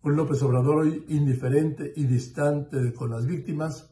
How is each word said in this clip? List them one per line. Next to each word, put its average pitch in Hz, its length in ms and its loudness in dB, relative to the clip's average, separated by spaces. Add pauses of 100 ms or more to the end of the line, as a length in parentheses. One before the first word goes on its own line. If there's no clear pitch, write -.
Un 147 140 2
López 143 260 0
Obrador 131 360 4
hoy 156 280 0
indiferente 143 880 0
y 147 120 -2
distante 135 880 0
con 117 160 -6
las 113 160 -4
víctimas 156 640 -6